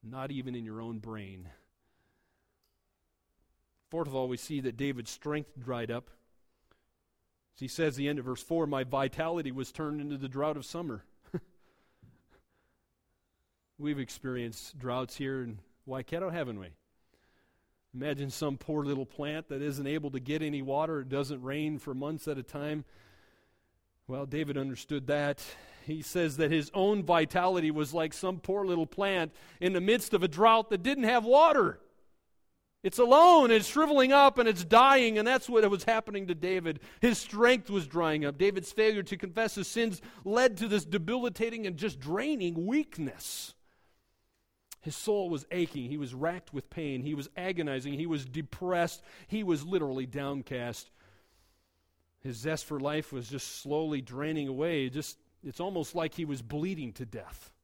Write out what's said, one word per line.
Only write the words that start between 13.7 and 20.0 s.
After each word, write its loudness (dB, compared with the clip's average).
We've -4
experienced -8
droughts -6
here -4
in -10
Waikato, -6
haven't -6
we? -14
Imagine -6
some -4
poor -4
little -4
plant -8
that -8
isn't -4
able -4